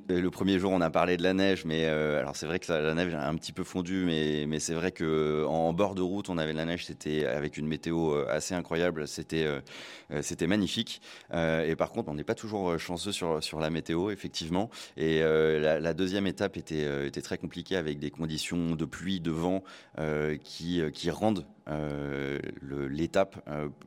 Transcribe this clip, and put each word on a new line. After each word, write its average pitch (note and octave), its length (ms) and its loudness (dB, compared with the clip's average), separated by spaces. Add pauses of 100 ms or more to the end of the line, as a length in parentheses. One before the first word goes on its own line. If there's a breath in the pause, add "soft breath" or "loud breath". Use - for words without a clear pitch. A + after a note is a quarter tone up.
le F2+ 220 2
premier F#2+ 300 4
jour, F#2+ 120 2
on F#2 80 4
a E2 100 4
parlé F2 280 4
de F2 60 0
la F#2 100 4
neige, F#2+ 320 4
mais, D#2+ 220 2
euh, D2+ 340 2
alors C#2 160 -6
c'est - 80 -6
vrai D#2+ 140 -2
que - 80 -8
ça, E2 120 2
la D#2 140 2
neige E2+ 200 2
a D2+ 140 -2
un D#2 80 0
petit - 160 -8
peu F#2 140 -6
fondu, F#2 400 -2
mais, D2+ 420 2
mais D2+ 140 -2
c'est E2 140 -2
vrai E2+ 180 0
que D#2 520 2
en D#2+ 280 2
bord F#2+ 200 2
de F#2 80 -2
route, F#2+ 280 -2
on F2+ 80 -2
avait D#2 160 0
de D#2 40 -2
la D#2 60 -2
neige. E2+ 220 -2
C'était D2+ 400 -2
avec C#2+ 320 -2
une D2+ 100 -4
météo, D#2+ 460 0
euh, C#2+ 160 0
assez D2+ 260 -2
incroyable. E2 540 0
C'était, D#2+ 340 -2
euh, D2 160 0 (520 loud breath)
euh, D2 100 0
c'était E2 260 -2
magnifique. G2+ 540 0 (320 loud breath)
Euh, E2 340 2
et D#2+ 80 2
par E2+ 160 0
contre, A#2 160 -4
on D#2 60 -4
n'est D2 100 -4
pas A2+ 120 0
toujours, G#2 340 -2
euh, E2+ 80 2
chanceux F2 340 -4
sur, E2 320 0
sur - 160 -6
la D#2 100 2
météo, E2 400 0
effectivement. F2+ 600 -2 (260 loud breath)
Et, D#2+ 260 4
euh, D#2 380 6
la, D#2 220 4
la E2 120 0
deuxième F#2+ 360 0
étape F#2+ 280 -2
était, D#2 280 -2
euh, C#2+ 220 -2
était C#2+ 160 -6
très - 160 -6
compliquée F2 360 -6
avec D#2 220 0
des C#2+ 140 -4
conditions E2 640 -2
de D#2+ 100 -2
pluie, F2+ 340 -4
de E2 120 0
vent, F2+ 320 0 (340 loud breath)
euh, D2+ 400 0
qui, E2+ 420 -2
euh, D#2 120 2
qui E2 180 -4
rendent, E2+ 380 0 (200)
euh, C#2+ 720 -4 (240)
le, C#2 260 -4
l'étape, E2 600 0
euh, D2+ 200 -4 (200)